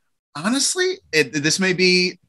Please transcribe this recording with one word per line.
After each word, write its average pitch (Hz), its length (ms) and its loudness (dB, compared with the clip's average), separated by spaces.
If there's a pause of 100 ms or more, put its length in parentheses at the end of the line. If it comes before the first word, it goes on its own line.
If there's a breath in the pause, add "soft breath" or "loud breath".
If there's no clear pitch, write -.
(360)
Honestly, 285 600 -2 (140)
it, 151 200 2
this 151 280 -2
may 190 140 2
be 180 440 2 (100)